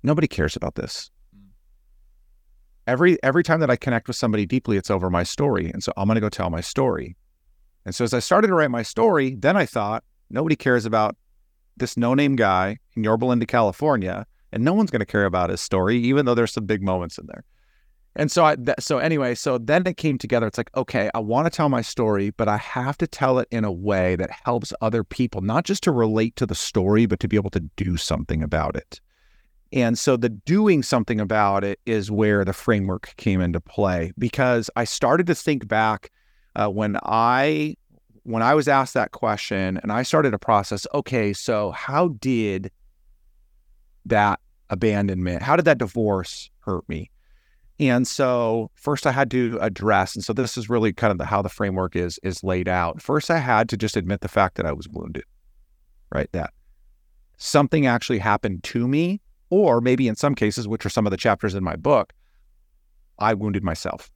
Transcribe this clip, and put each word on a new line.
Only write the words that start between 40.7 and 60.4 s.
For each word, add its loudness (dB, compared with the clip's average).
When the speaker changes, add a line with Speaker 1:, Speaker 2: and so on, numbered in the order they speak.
Speaker 1:
"Okay, 0
so -2
how 0
did -2
that 2
abandonment, 0
how 2
did 4
that 4
divorce -2
hurt -6
me?" -10
And 2
so 0
first -4
I 2
had 0
to 0
address, 0
and -8
so -4
this -2
is -10
really 2
kind 0
of -2
the, -6
how 0
the -4
framework -4
is, -4
is -6
laid -2
out. 0
First, -2
I 2
had 2
to -2
just -2
admit -2
the -8
fact 0
that -4
I -2
was -10
wounded, -12
right? -2
That -6
something 2
actually 0
happened -2
to -2
me, 0
or 4
maybe 2
in -2
some 0
cases, -2